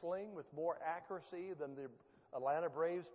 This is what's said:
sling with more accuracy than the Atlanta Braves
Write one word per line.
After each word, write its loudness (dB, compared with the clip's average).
sling -2
with -8
more 2
accuracy -4
than -4
the -4
Atlanta 4
Braves 2